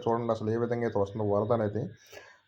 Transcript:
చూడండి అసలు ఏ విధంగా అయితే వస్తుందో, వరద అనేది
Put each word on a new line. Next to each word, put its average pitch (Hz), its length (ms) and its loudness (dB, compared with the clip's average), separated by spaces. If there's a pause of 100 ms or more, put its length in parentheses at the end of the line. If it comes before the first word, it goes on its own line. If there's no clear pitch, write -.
చూడండి 117 280 2
అసలు 107 200 -2
ఏ 113 100 0
విధంగా 117 240 -2
అయితే 101 140 0
వస్తుందో, 107 280 -2
వరద 104 280 2
అనేది 107 260 0 (640)